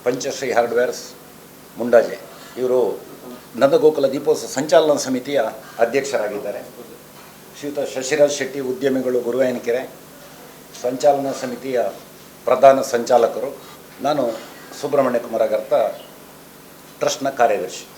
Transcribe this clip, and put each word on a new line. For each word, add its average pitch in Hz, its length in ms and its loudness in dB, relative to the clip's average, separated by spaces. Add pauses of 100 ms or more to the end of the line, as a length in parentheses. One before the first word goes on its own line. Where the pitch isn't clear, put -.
ಪಂಚಶ್ರೀ 131 480 -4
ಹಾರ್ಡ್ವೇರ್ಸ್, 117 500 0 (760)
ಮುಂಡಾಜೆ, 120 400 4 (400)
ಇವರು 127 220 2 (760)
ನಂದಗೋಕುಲ 147 520 4
ದೀಪೋತ್ಸವ 143 400 -2
ಸಂಚಾಲನಾ 156 480 2
ಸಮಿತಿಯ 131 460 -2 (380)
ಅಧ್ಯಕ್ಷರಾಗಿದ್ದಾರೆ. 113 840 -2 (1000)
ಶ್ರೀಯುತ 143 200 -8 (140)
ಶಶಿರಾಜ್ 143 400 2
ಶೆಟ್ಟಿ, 135 260 -4
ಉದ್ಯಮಿಗಳು, 127 600 0
ಗುರುವಾಯನಕೆರೆ, 120 640 0 (1000)
ಸಂಚಾಲನಾ 135 600 2
ಸಮಿತಿಯ 123 420 -4 (640)
ಪ್ರಧಾನ 135 360 6
ಸಂಚಾಲಕರು. 117 680 2 (500)
ನಾನು 139 240 0 (560)
ಸುಬ್ರಹ್ಮಣ್ಯ 135 380 2
ಕುಮಾರ್ 113 240 -2
ಅಗರ್ತ, 110 300 0 (1300)
ಟ್ರಸ್ಟ್ನ 139 300 -2
ಕಾರ್ಯದರ್ಶಿ. 107 580 0 (100)